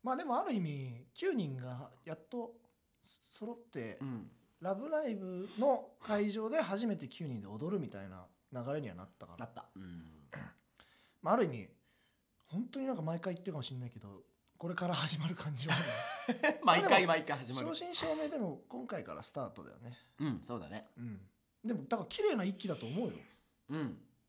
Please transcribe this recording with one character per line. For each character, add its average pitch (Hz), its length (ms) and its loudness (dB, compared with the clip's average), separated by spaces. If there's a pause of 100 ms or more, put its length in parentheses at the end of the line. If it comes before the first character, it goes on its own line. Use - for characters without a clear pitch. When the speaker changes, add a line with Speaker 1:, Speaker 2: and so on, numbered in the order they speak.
Speaker 1:
ま 247 100 0
あ、 262 40 0
で 339 80 -4
も、 254 120 2
あ 392 60 4
る 349 100 0
意 208 60 4
味、 135 540 -4
九 359 200 0
人 156 220 0
が 127 360 -6 (120)
や 160 120 -6
っ 156 120 -18
と 233 320 -6 (720)
揃 233 220 -8
っ 233 40 -10 (120)
て、 - 320 -6
Speaker 2:
う 139 40 -4
ん。 117 240 -4 (300)
Speaker 1:
ラ 185 160 0
ブ 269 140 -6
ラ 311 180 2
イ 226 80 0
ブ 185 320 -4 (120)
の - 420 4
会 208 300 4
場 220 180 0
で 311 100 4
初 202 280 2
め 208 100 2
て 143 100 -8
九 - 200 -6
人 120 120 -2
で 101 80 -8
踊 131 240 -2
る 202 80 2
み 120 100 -2
た 98 140 -8
い 98 60 -8
な 92 180 -12 (240)
流 123 220 -4
れ 156 80 0
に 120 80 -4
は 87 60 -10
な 92 80 -12
っ 92 140 -16
た - 100 -16
か 87 60 -18
ら。 90 40 -14
Speaker 2:
な 117 80 -6
っ - 80 -16
た。 - 220 -14
う 95 40 -12
ん。 80 480 -12 (920)
Speaker 1:
ま 160 100 2
あ、 220 40 8
あ - 20 6
る 233 80 6
意 - 20 0
味、 113 220 -6 (760)
本 208 180 -2
当 269 160 -6
に 262 60 -2
な 269 60 0
ん - 40 -2
か 165 40 -4
毎 165 200 -2
回 180 140 0
言 180 60 -12
っ - 20 -18
て - 40 -4
る 180 60 -4
か 151 60 -4
も 127 40 -2
し - 80 -4
れ 127 80 -6
な 123 80 -6
い 117 40 -8
け - 80 -12
ど、 101 260 -14 (320)
こ 170 100 -6
れ 175 80 -2
か 175 120 2
ら 175 80 2
始 151 240 0
ま 156 80 0
る 185 80 -2
感 143 200 -4
じ 131 120 -2
は 165 80 6
あ - 20 4 (560)
る。 - 260 4
Speaker 2:
<laughs> - 40 -8
毎 175 180 10
回、 392 80 6
Speaker 1:
ま 254 60 12
あ、 196 40 12
で 185 60 8
も、 - 20 4
Speaker 2:
毎 160 180 6
回 143 120 0
始 123 160 -6
ま 131 80 0
る。 - 60 0
Speaker 1:
正 311 80 -2
真 349 200 -4
正 320 200 2
銘、 311 140 0
で 311 80 -2
も 170 300 -2
今 247 200 -6
回 190 160 -4
か 78 100 -8
ら 76 80 -6
ス - 100 -8
タ 131 160 -2
ー - 40 -6
ト - 120 -12
だ 60 80 -14
よ - 60 -18
ね。 120 180 -12 (240)
Speaker 2:
う 147 60 0
ん、 131 160 0
そ 120 160 -4
う - 20 -2
だ 78 80 -8
ね。 107 300 -8
Speaker 1:
う 120 40 -10
ん。 107 200 -8 (420)
で 226 100 0
も、 147 120 -2
だ 233 120 2
か 190 60 -2
ら - 60 -10
綺 415 140 -2
麗 381 120 6
な 196 80 2
一 190 120 2
期 - 120 -6
だ 160 80 2
と 113 120 -6
思 190 180 0
う - 40 0
よ。 90 40 -6 (560)
Speaker 2:
う 147 80 -2
ん。 123 260 -4 (260)